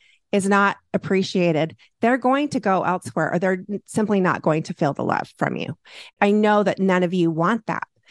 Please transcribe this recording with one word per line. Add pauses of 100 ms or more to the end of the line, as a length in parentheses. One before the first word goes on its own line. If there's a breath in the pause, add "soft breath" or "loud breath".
(320 soft breath)
is
not (160)
appreciated, (260 soft breath)
they're
going
to
go
elsewhere,
or
they're (240)
simply
not
going
to
feel
the
love
from
you. (460 loud breath)
I
know
that
none
of
you
want
that, (240 soft breath)